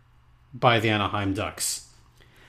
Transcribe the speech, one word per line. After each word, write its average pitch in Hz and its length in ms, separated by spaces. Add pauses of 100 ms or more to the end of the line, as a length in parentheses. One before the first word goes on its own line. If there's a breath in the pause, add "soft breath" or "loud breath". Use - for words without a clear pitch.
(540)
by 120 260
the 113 80
Anaheim 101 460
Ducks. - 560 (580 soft breath)